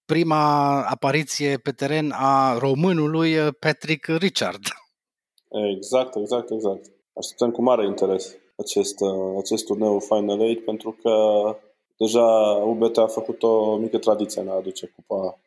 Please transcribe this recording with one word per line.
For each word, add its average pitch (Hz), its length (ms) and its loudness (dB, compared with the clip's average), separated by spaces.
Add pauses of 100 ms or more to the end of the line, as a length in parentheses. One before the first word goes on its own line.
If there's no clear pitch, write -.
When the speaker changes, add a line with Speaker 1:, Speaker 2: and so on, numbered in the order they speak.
Speaker 1:
prima 147 800 2
apariție 139 760 -2
pe 131 140 -6
teren 147 420 -2
a 135 440 2
românului, 160 800 0
uh, 151 220 0
Patrick 151 480 -4
Richard. 143 540 -2 (1120)
Speaker 2:
Exact, 127 400 -2
exact, 117 360 -4
exact. 107 400 -4 (220)
Așteptăm - 380 -2
cu 120 100 -4
mare 120 240 4
interes 95 500 -2 (220)
acest, 101 420 -4
uh, 95 400 -2
acest 107 260 -4
turneu 104 340 0
Final 101 420 0
Eight, 113 240 0
pentru 110 360 -8
că 113 140 2 (800)
deja 113 280 4 (400)
U 113 80 0
B 113 180 2
T - 60 0
a 113 100 4
făcut - 360 -6
o 110 320 2
mică 110 220 -2
tradiție 104 440 0
în 95 60 -8
a 95 60 -4
aduce 92 420 -8
cupa 95 520 -6